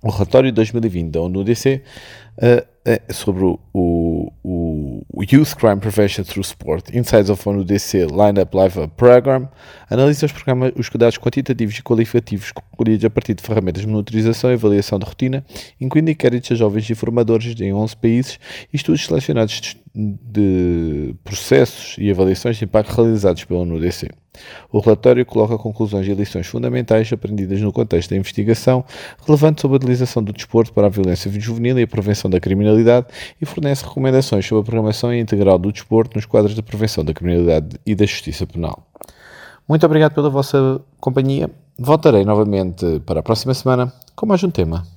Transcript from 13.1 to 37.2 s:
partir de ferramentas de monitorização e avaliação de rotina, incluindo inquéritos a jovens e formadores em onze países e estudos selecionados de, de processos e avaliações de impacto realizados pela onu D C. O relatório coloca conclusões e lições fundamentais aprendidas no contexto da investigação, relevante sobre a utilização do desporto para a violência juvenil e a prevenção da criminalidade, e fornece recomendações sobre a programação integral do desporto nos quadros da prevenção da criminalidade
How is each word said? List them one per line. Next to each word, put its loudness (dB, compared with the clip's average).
partir -2
de -12
ferramentas -2
de -6
monitorização 0
e 2
avaliação 0
de -4
rotina, -6
incluindo 0
inquéritos 0
a 2
jovens 0
e -2
formadores 0
em -2
onze -2
países 0
e -6
estudos -2
selecionados -2
de, -14
de -2
processos 0
e 0
avaliações 0
de -6
impacto 0
realizados 2
pela -4
onu -4
D -2
C. -10
O 2
relatório 4
coloca 0
conclusões -4
e 0
lições -4
fundamentais 0
aprendidas -4
no -2
contexto -2
da -2
investigação, 0
relevante 4
sobre 0
a 4
utilização 0
do -6
desporto 0
para 2
a 4
violência -2
juvenil -2
e 4
a 2
prevenção -2
da 2
criminalidade, 4
e -2
fornece -4
recomendações 0
sobre 0
a -4
programação -2
integral 2
do -2
desporto 0
nos -6
quadros 2
da -6
prevenção -4
da -4
criminalidade 0